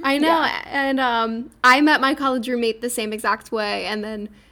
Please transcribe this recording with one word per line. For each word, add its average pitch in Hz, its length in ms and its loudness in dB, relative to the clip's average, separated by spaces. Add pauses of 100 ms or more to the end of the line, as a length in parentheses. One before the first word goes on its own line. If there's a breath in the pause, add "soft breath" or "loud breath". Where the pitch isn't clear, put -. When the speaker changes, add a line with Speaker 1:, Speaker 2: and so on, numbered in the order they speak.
Speaker 1:
I 277 160 0
know, 302 100 2
Speaker 2:
Yeah. 320 380 0
Speaker 1:
and, 269 340 -2
um, 233 500 -2 (140)
I 254 160 8
met 302 200 4
my 269 140 2
college 254 340 -2
roommate 233 320 -2
the 240 100 -4
same 214 220 -4
exact 214 380 -4
way, 208 360 -4
and 214 180 -6
then 214 240 -10 (240 soft breath)